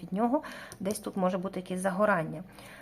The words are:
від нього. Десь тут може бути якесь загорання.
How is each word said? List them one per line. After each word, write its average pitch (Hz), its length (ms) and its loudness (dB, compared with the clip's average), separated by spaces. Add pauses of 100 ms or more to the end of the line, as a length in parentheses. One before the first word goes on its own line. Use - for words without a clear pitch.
від 175 100 -6
нього. 240 300 4 (360)
Десь 208 200 -2
тут - 180 -4
може 185 200 4
бути 190 220 -2
якесь 185 200 -4
загорання. 180 640 2 (380)